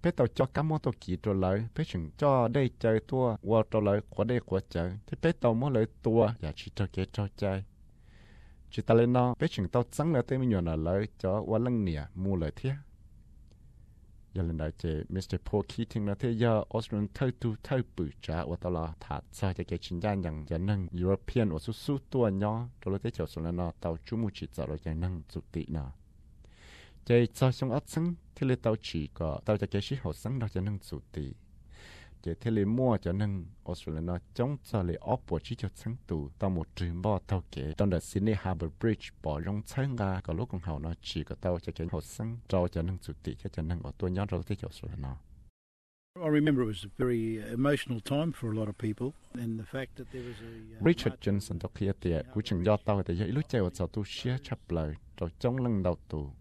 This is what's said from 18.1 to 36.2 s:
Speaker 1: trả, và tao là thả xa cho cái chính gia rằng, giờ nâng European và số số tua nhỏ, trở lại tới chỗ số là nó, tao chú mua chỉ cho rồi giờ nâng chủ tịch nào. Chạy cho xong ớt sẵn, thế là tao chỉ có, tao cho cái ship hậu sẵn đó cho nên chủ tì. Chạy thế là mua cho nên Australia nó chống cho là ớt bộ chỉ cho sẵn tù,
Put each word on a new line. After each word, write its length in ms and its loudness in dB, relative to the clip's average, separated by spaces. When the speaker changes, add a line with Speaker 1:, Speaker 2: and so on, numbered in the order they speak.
Speaker 1:
trả, 240 -4
và 100 -2
tao 160 -4
là 280 -2
thả 220 -6
xa 220 -2
cho 140 -6
cái 120 -4
chính 200 -6
gia 160 2
rằng, 320 -4
giờ 100 -2
nâng 300 0
European 520 2
và 100 -2
số 140 -6
số 240 -2
tua 200 4
nhỏ, 380 0
trở 60 0
lại 120 0
tới 80 0
chỗ 140 -2
số 160 -8
là 100 -2
nó, 280 0
tao 260 -2
chú 120 -4
mua 160 0
chỉ 200 -8
cho 120 -4
rồi 180 -4
giờ 100 -2
nâng 360 -2
chủ 120 -8
tịch 180 -4
nào. 240 -4
Chạy 280 6
cho 180 4
xong 200 -2
ớt 180 -2
sẵn, 240 0
thế 120 0
là 140 4
tao 200 4
chỉ 260 -4
có, 380 -4
tao 120 4
cho 140 0
cái 100 0
ship 200 -4
hậu 120 -4
sẵn 260 -4
đó 80 -2
cho 140 -4
nên 180 -2
chủ 200 -10
tì. 220 -6
Chạy 200 -4
thế 100 0
là 140 4
mua 320 2
cho 140 -2
nên 340 -2
Australia 360 -6
nó 160 -2
chống 300 -2
cho 200 -2
là 180 0
ớt 160 0
bộ 120 0
chỉ 160 -8
cho 200 -6
sẵn 200 -8
tù, 220 -4